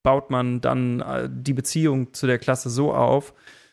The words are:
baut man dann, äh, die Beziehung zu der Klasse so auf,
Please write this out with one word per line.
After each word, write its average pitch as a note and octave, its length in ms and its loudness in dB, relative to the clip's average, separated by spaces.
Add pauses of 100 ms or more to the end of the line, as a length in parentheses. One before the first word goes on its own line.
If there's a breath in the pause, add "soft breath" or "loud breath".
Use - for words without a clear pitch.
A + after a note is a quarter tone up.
baut C3+ 280 2
man B2 300 -2
dann, B2 400 0
äh, B2+ 300 -4
die B2+ 220 -4
Beziehung C3+ 600 0
zu - 140 -4
der B2 140 2
Klasse C3 300 -2
so C#3 220 0
auf, C3 400 2 (400 soft breath)